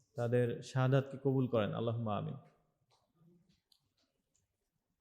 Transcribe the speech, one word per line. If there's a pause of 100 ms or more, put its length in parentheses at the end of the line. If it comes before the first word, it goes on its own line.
(160)
তাদের
শাহাদাতকে
কবুল
করেন।
আল্লাহুম্মা
আমিন। (2750)